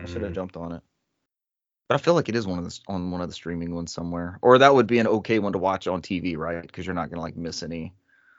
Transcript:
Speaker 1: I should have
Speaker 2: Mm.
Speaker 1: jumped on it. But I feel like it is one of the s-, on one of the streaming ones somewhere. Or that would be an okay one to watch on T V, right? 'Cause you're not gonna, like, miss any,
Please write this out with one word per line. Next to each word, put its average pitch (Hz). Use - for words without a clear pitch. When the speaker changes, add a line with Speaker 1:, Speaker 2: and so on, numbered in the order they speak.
Speaker 1:
I 87
should 90
have 101
Speaker 2:
Mm. 85
Speaker 1:
jumped 92
on 85
it. 82
But 135
I -
feel 170
like 156
it 110
is 113
one 90
of 87
the 87
s-, -
on 90
one 90
of 87
the 78
streaming 85
ones 85
somewhere. 87
Or 127
that 139
would 127
be 117
an 113
okay 110
one 101
to 98
watch 95
on 90
T 90
V, 87
right? 82
'Cause 90
you're 92
not 82
gonna, 82
like, 80
miss 85
any, 80